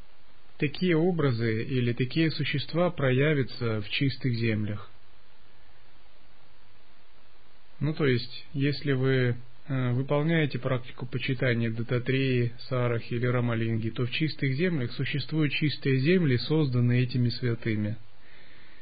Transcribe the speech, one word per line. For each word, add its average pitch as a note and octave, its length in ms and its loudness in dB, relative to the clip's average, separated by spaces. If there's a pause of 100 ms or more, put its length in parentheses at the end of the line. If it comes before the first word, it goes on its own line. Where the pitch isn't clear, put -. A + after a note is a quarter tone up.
(580)
такие E3 360 2
образы C3 680 2
или B2 300 0
такие D#3 360 2
существа D#3 600 0
проявятся C3 880 2
в G2+ 80 -6
чистых C3 460 2
землях. G#2+ 560 0 (3000)
Ну, D3+ 160 0
то D#3 100 0
есть, B2+ 480 0
если C#3+ 400 0
вы, B2+ 440 2 (320)
э, B2+ 240 0
выполняете D3 680 2
практику B2+ 480 -2
почитания A#2+ 640 0
Дататреи, B2 840 2 (160)
Сарахи A#2+ 460 0
или A#2+ 100 0
Рамалинги, A2+ 680 2
то B2+ 140 -2
в A2+ 60 -2
чистых C#3 440 0
землях D#3 380 0
существуют D3 600 0
чистые C#3 480 2
земли, D3+ 360 4
созданные B2 680 4
этими A#2+ 260 2
святыми, A2+ 680 0 (840)